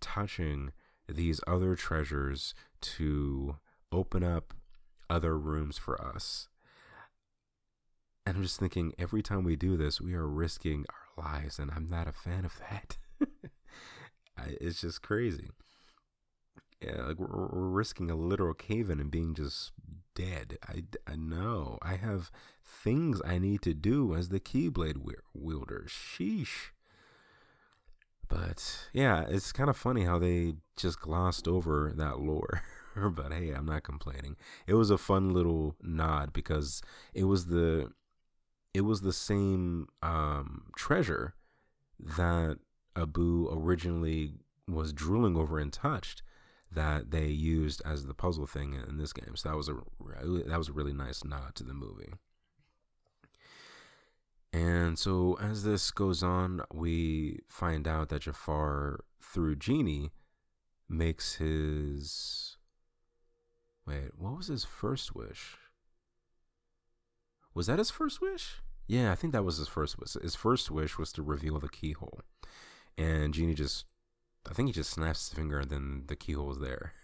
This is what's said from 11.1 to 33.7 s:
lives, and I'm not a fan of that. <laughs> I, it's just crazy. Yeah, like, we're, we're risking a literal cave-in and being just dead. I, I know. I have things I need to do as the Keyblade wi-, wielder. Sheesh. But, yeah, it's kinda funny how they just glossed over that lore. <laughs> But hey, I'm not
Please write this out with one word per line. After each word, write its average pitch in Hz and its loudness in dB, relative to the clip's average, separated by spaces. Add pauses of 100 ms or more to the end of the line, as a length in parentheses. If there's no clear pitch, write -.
lives, 73 -4
and 73 -4
I'm 80 -4
not 82 -2
a 80 -4
fan 90 -4
of - -8
that. - -8 (240)
<laughs> 294 2 (1120)
I, 64 -6
it's 82 -4
just 82 -6
crazy. 104 -2 (1300)
Yeah, - -6
like, 82 -4
we're, 95 -2
we're 90 0
risking 92 0
a 82 0
literal 87 2
cave-in 104 -2
and 73 -4
being 82 0
just 73 -4 (420)
dead. 90 -6 (100)
I, 90 -6 (260)
I 76 -6
know. 82 -4
I 92 -2
have 95 -2 (320)
things 131 2
I 90 2
need 101 2
to 85 2
do 104 4
as 87 0
the 95 0
Keyblade 107 0
wi-, 69 -8 (180)
wielder. 71 -6
Sheesh. - -4 (1600)
But, - -2
yeah, 117 6
it's 95 0
kinda 135 4
funny 123 2
how 87 6
they 87 4 (220)
just 87 0
glossed 87 2
over 78 4
that 71 0
lore. 76 0
<laughs> - -14 (240)
But 80 0
hey, 82 -2
I'm 71 -2
not 78 0